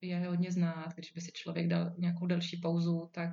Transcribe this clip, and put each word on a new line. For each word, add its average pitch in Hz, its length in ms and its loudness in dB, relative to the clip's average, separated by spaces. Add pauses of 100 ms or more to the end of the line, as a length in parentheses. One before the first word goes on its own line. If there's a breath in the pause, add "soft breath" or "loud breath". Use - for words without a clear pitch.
je 180 260 -2
hodně 180 240 2
znát. 165 440 0
Když - 160 -14
by 170 100 -8
si 170 100 -10
člověk 170 360 -2
dal 170 300 2
nějakou 175 300 0
delší 175 300 0
pauzu, 170 560 2
tak, 170 200 -2